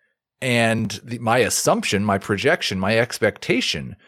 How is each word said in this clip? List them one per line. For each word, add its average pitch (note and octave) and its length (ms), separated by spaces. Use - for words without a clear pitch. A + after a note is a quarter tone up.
And A2+ 600
the, A#2+ 160
my A#2 200
assumption, A2+ 640
my G2+ 140
projection, G#2 640
my G#2 180
expectation A2 960